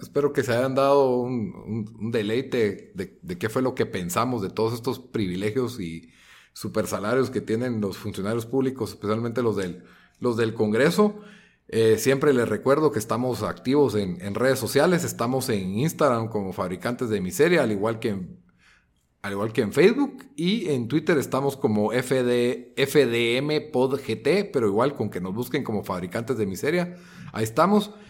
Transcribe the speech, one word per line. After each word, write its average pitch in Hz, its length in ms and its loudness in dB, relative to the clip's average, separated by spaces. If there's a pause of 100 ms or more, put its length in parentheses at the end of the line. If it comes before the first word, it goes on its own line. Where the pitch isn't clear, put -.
espero 143 320 0
que 139 100 0
se 117 100 0
hayan 127 220 2
dado 135 460 6
un, 120 340 -4
un, 107 440 -8
un 110 140 -6
deleite 113 840 0
de, 92 260 -10
de 87 180 -10
qué 110 100 -2
fue 127 140 0
lo 131 120 0
que 110 120 0
pensamos 110 560 -2
de 92 80 -4
todos 110 240 0
estos 120 260 -4
privilegios 107 800 -2
y 82 320 -10 (400)
supersalarios 110 800 -2
que 113 100 -2
tienen 110 400 -2
los 98 180 -4
funcionarios 107 480 -4
públicos, 131 440 -2
especialmente 113 520 -2
los 110 140 2
del, 92 260 -4 (380)
los 120 160 0
del 113 180 0
Congreso. 143 680 2 (480)
Eh, 113 300 4
siempre 135 340 2
les 120 160 2
recuerdo 139 440 2
que 110 80 -2
estamos 113 420 -2
activos 123 540 2
en, 92 280 -2
en 101 120 -6
redes 123 240 2
sociales, 156 420 2
estamos 123 460 -2
en 95 280 -2
Instagram 123 520 2
como 98 240 -4
Fabricantes 101 560 -4
de 104 120 0
Miseria, 143 440 2
al 110 80 0
igual 110 260 -2
que 113 120 -2
en, 95 280 -8 (840)
al 101 100 -8
igual 104 200 -2
que 123 100 0
en 104 100 -2
Facebook, 233 520 2 (120)
y 185 340 -2
en 123 160 -2
Twitter 151 320 0
estamos 135 380 -2
como 107 360 0
F 127 300 0
D, 123 540 0
F - 300 4
D 117 320 2
M 151 220 0 (120)
Pod 131 280 2
G - 220 -4
T, 190 220 2
pero 120 240 0
igual 120 260 2
con 107 160 -4
que 90 100 -6
nos 92 140 -4
busquen 120 300 -4
como 107 180 -4
Fabricantes 101 560 -4
de 107 80 0
Miseria, 160 480 -2 (380)
ahí 110 100 -4
estamos. 190 480 2 (200)